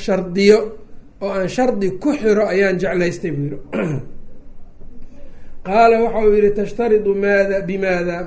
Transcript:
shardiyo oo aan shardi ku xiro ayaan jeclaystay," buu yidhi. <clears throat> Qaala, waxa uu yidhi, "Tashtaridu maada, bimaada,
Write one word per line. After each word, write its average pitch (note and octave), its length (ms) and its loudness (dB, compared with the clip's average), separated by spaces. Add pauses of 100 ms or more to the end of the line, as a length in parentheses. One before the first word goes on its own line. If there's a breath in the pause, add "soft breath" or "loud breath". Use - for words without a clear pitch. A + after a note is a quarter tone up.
shardiyo G3 560 4 (600)
oo G3 100 -4
aan F#3+ 180 -2
shardi G3 420 0 (100)
ku D4 120 0
xiro G#3+ 340 2
ayaan F#3+ 320 2
jeclaystay," F3 520 -2
buu C#3+ 140 -2
yidhi. D3 140 -6 (140)
<clears throat> E3 460 -4 (1500 loud breath)
Qaala, A3+ 320 6
waxa A#3 260 0
uu G#3 80 6
yidhi, G#3 160 4
"Tashtaridu G3+ 640 0
maada, G3 460 2
bimaada, F3+ 540 -2 (120)